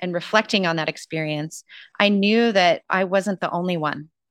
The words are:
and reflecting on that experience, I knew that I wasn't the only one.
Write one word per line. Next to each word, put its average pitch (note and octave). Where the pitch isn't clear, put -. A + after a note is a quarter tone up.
and F3+
reflecting G3
on E3
that D#3
experience, D#3
I G#3
knew G#3+
that F3+
I F#3
wasn't F#3+
the E3+
only F3
one. D3